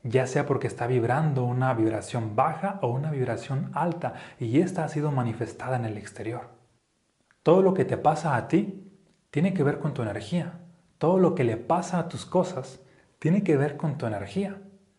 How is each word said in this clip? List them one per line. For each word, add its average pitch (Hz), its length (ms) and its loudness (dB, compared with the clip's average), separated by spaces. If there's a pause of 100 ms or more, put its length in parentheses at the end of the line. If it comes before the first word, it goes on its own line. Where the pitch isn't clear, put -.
ya 127 240 2
sea 143 180 -2
porque 127 220 -2
está 120 200 -4
vibrando 127 560 2
una 123 300 0
vibración 110 640 -2
baja 165 440 -2
o 123 60 0
una 139 240 -2
vibración 131 600 -4
alta, 160 400 -2 (260)
y 127 220 2
esta 170 240 -2
ha - 20 -6
sido 147 240 -2
manifestada 123 640 -4
en 117 80 -2
el 107 140 -6
exterior". 107 500 -10 (960)
Todo 180 180 8
lo 185 120 6
que 135 100 2
te - 140 0
pasa 151 400 2
a 107 100 -2
ti 196 420 0 (400)
tiene 160 240 2
que 143 100 2
ver 147 160 0
con 143 140 -4
tu 120 100 -4
energía. 110 500 -4 (460)
Todo 180 200 4
lo 175 160 6
que 135 80 2
le 110 140 2
pasa 180 420 0
a - 80 -2
tus - 180 -10
cosas - 540 -2 (400)
tiene 190 240 2
que 165 140 4
ver 139 180 0
con 151 220 -4
tu 123 80 -6
energía. 107 560 -6 (380)